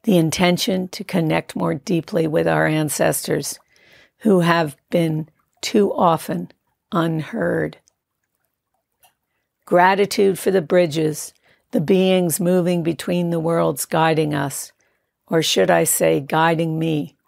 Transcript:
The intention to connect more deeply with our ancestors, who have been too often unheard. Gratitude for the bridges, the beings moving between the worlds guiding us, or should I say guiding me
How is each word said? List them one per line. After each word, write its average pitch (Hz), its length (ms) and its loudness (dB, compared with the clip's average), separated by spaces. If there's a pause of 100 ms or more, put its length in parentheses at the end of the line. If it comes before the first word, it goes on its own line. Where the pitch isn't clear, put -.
The 185 140 2
intention 180 720 0
to - 140 -14
connect 165 520 -2
more 170 200 -2
deeply 165 500 -2
with 165 220 0
our 156 180 2
ancestors, 156 960 -2 (640)
who 190 180 4
have 165 360 2 (140)
been 160 400 -2 (320)
too 208 320 0
often 175 580 -2 (400)
unheard. 165 880 -2 (1900)
Gratitude 190 760 2
for - 100 0
the 185 140 2
bridges, 156 720 0 (340)
the 240 100 -2
beings 185 600 2
moving 180 420 0
between 170 480 -2
the 170 100 -2
worlds 165 460 -2
guiding 160 480 0
us, 143 380 -6 (560)
or 165 160 0
should 185 260 2
I 165 140 4
say 160 360 2
guiding 160 600 0
me 156 360 -4 (120)